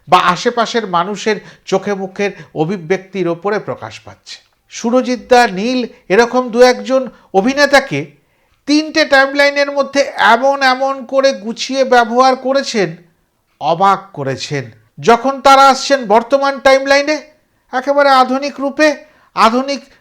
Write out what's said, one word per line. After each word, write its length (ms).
বা 120
আশেপাশের 680
মানুষের 500
চোখে 280
মুখের 380
অভিব্যক্তির 720
ওপরে 320
প্রকাশ 400
পাচ্ছে। 380
সুরজিৎ 600
দা, 180
নীল, 400
এরকম 400
দু 120
একজন 400
অভিনেতাকে 680
তিনটে 380
টাইমলাইনের 680
মধ্যে 300
এমন 440
এমন 440
করে 260
গুছিয়ে 520
ব্যবহার 520
করেছেন, 540
অবাক 380
করেছেন। 500
যখন 420
তারা 260
আসছেন 380
বর্তমান 540
টাইমলাইনে 560
একেবারে 360
আধুনিক 500
রূপে, 280
আধুনিক 460